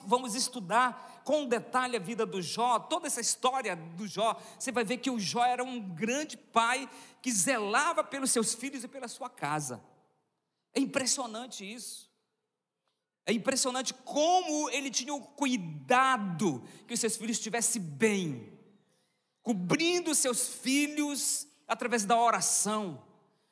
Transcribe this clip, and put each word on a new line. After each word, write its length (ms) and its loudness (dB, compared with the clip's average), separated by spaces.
vamos 280 2
estudar 880 0
com 240 2
detalhe 500 0
a 40 -2
vida 240 -4
do 160 -4
Jó, 380 2
toda 280 -4
essa 140 -2
história 560 0
do 300 -10
Jó, 340 0
você 140 -4
vai 120 2
ver 120 0
que 140 -2
o 100 0
Jó 240 0
era 180 2
um 160 -6
grande 600 -4
pai 500 2
que 100 -2
zelava 720 4
pelos 280 -2
seus 240 2
filhos 280 -8
e 60 -10
pela 180 -12
sua 220 -10
casa. 560 -4
É 80 2
impressionante 880 -2
isso. 400 -14
É 60 4
impressionante 600 0
como 760 2
ele 200 -2
tinha 220 -2
o 80 -4
cuidado 1500 0
que 80 -6
os 60 0
seus 160 0
filhos 200 -2
estivessem 460 0
bem, 760 0
cobrindo 680 0
os 60 4
seus 300 0
filhos 1000 0
através 380 0
da 120 6
oração, 840 2